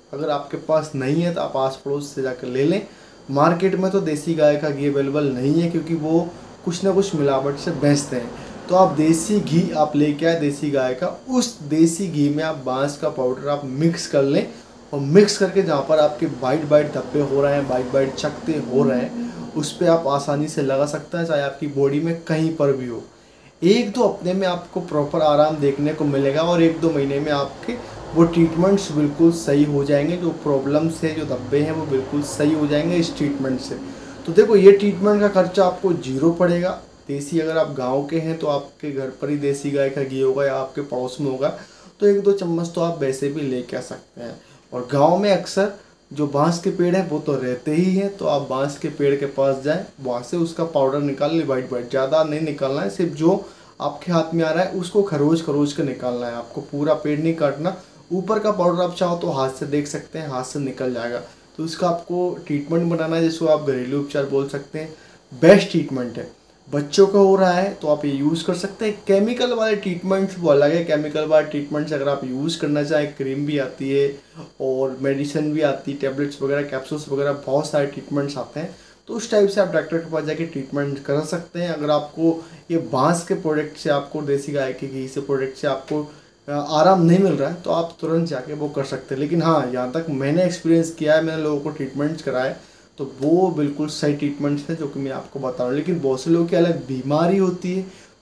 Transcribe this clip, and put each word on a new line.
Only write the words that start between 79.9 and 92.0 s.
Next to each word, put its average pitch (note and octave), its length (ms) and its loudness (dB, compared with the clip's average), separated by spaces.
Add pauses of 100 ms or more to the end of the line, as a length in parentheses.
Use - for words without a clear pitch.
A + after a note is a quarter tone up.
के D#3 140 -6
पास D#3 120 -2
जाके D#3 220 -4
treatment C#3 580 -6
करा D3 220 0
सकते F3 340 -8
हैं। F3 100 -2
अगर D3+ 200 -4
आपको D#3+ 480 0 (320)
ये E3 80 0 (140)
बांस D3+ 340 2
के G3 100 -2
product D3+ 420 -2
से, D#3 120 -4
आपको C#3+ 340 -2
देसी C#3 280 -2
गाय C3+ 200 -2
के C3+ 160 -10
घी C3 200 -8
से C#3+ 140 -8
product C3+ 340 -2
से D3 120 -4
आपको, D3 340 -4 (460)
अ, C#3+ 40 -6
आराम D#3+ 500 4
नहीं E3+ 160 8
मिल G3 140 4
रहा C#3+ 160 0
है E3+ 140 -8
तो - 100 -4
आप E3 280 -2
तुरंत E3 280 0
जाके D3 260 -8
वो D3+ 140 -4
कर C#3 180 -4
सकते C3+ 280 -8
हैं। C3 60 -6
लेकिन D#3 220 0
हाँ, D3+ 300 2
यहाँ B2+ 200 -4
तक E3 200 -4
मैंने C#3+ 320 0
experience E3 480 2
किया D#3 220 0
है, D#3+ 100 4
मैंने D#3+ 180 -2
लोगों D3+ 180 -2
को D3+ 100 -6
ट्रीटमेंट्स D3 520 -4